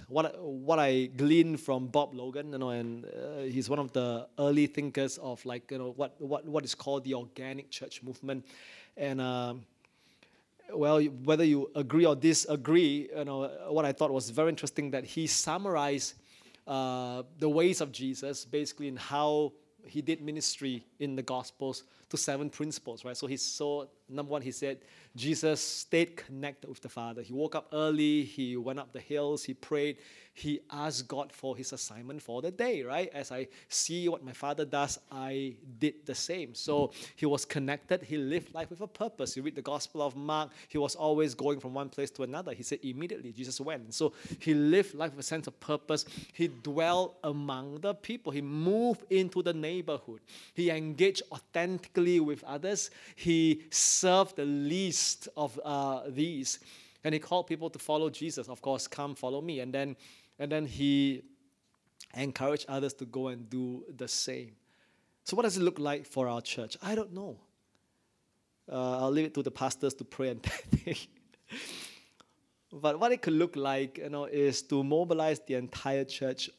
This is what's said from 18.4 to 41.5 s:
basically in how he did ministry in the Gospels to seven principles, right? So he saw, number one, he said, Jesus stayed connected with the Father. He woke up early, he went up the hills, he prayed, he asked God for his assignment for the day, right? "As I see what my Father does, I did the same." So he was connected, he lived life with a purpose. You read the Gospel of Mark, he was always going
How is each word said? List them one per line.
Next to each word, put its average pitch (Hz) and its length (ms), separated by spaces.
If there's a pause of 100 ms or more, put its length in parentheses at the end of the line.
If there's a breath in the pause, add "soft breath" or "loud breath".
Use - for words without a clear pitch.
basically 147 440
in 131 80
how 147 580 (300)
he - 180
did 156 200
ministry 143 640 (160)
in 139 160
the 131 80
Gospels 127 600 (260 soft breath)
to 156 80
seven 143 320
principles, 143 560
right? 123 100
So 143 100
he 131 120
saw, 147 480 (240)
number 139 220
one, 147 100
he 123 100
said, 135 280 (360 loud breath)
Jesus 151 440
stayed - 560
connected 135 540
with 131 120
the 117 80
Father. 117 320
He 117 120
woke 151 220
up 151 180
early, 151 500
he 127 340
went 131 220
up 120 140
the 131 60
hills, 147 440
he 131 100
prayed, 147 440 (360 loud breath)
he 147 280 (100)
asked 143 380
God 139 240
for 131 240
his 131 160
assignment 123 480
for 120 200
the 170 100
day, 202 320
right? 156 300
"As 139 200
I 127 160 (180 loud breath)
see 175 400
what 160 160
my 127 80
Father 147 320
does, 143 340 (140)
I 135 440 (240)
did 151 260
the 131 100
same." 156 400
So 147 360 (260 loud breath)
he - 80
was 143 180
connected, 147 600
he 151 120
lived 147 380
life 160 160
with 170 100
a 214 80
purpose. 214 480
You 131 80
read 143 120
the 139 60
Gospel 143 400
of 135 140
Mark, 151 360 (180 loud breath)
he - 80
was 143 180
always 156 400
going 143 240